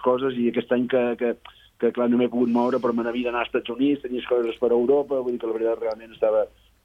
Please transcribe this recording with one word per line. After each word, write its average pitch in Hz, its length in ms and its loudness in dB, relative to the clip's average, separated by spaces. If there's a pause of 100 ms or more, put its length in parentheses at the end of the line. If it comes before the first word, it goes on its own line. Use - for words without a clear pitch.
coses 127 340 0
i 120 140 0
aquest 117 200 -4
any 123 200 0
que, 127 100 2 (180)
que, 120 120 0 (480)
que, 117 120 2
clar, 123 160 0
no 120 120 4
m'he 120 120 2
pogut 120 200 0
moure, 123 280 2
però 120 160 0
me 117 80 -2
n'havia 120 240 -2
d'anar 120 160 -2
als - 60 -8
Estats 120 240 -4
Units, 139 300 0
tenies 123 260 -6
coses 120 300 0
per 120 120 2
Europa, 135 460 2
vull 123 160 -2
dir 117 80 -8
que 113 80 -4
la 110 80 -4
veritat 113 240 -2
realment 113 320 -6
estava 110 320 2 (380)